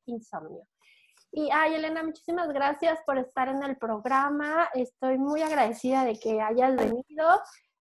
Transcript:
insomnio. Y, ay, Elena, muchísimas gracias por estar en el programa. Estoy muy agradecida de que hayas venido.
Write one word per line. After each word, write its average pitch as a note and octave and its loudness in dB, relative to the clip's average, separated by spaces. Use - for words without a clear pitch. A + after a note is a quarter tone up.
insomnio. F3+ -12
Y, D4+ -4
ay, D#4 2
Elena, D#4+ -4
muchísimas E4 -4
gracias D4 0
por C4+ 0
estar B3+ -2
en C4+ -4
el C#4 -4
programa. C#4 0
Estoy C4 -2
muy D4 0
agradecida C4 2
de A3+ -2
que A3 0
hayas B3 2
venido. B3 -2